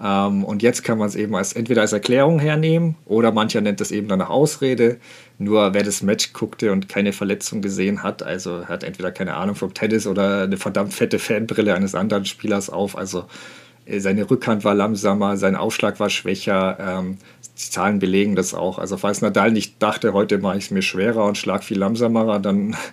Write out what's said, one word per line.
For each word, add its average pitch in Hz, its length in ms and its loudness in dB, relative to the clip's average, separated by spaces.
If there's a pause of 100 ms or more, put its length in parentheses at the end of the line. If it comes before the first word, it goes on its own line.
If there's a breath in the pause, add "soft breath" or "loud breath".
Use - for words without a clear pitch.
Ähm, 98 420 2
und 104 180 -4
jetzt 123 200 2
kann 110 160 0
man's 104 160 -2
eben 104 220 -2
als, 98 160 -2
entweder 117 300 2
als 107 100 2
Erklärung 139 480 4
hernehmen 160 640 2
oder 113 260 4
mancher 107 300 2
nennt 104 200 0
es - 120 -6
eben 104 160 -2
dann 95 120 2
eine 87 80 -2
Ausrede. 123 680 2 (420 loud breath)
Nur 101 340 4
wer 101 120 2
das 101 180 -4
Match 104 300 0
guckte 107 400 -2
und 95 160 -2
keine 101 240 0
Verletzung 101 500 -4
gesehen 98 400 -2
hat, 92 220 -6
also 87 420 -6
hat 87 160 -8
entweder 90 300 -8
keine 92 220 -6
Ahnung 98 200 -4
vom 95 180 -6
Tennis 107 360 -2
oder 98 340 2
eine 95 140 0
verdammt 101 360 -2
fette 107 280 0
Fanbrille 107 540 0
eines 95 200 0
anderen 101 300 0
Spielers 101 440 -2
auf. 98 300 -4
Also, 95 280 -6 (600 loud breath)
äh, 101 140 -4
seine 98 280 0
Rückhand 110 360 2
war 104 100 4
langsamer, 101 600 2
sein 95 180 2
Aufschlag 104 460 -2
war 101 100 0
schwächer, 95 680 0
ähm, 92 380 -4 (400 loud breath)
die - 120 -10
Zahlen 101 300 0
belegen 98 360 2
das 95 160 0
auch. 90 260 -4
Also 95 200 -6
falls 101 240 -2
Nadal 104 280 4
nicht 107 320 -2
dachte, 107 300 2
„Heute 101 240 2
mache 95 220 0
ich's - 120 -8
mir 98 120 0
schwerer 107 420 0
und 101 140 0
schlag 98 260 -2
viel 101 140 -2
langsamer“, 113 600 2
dann 101 380 0 (160)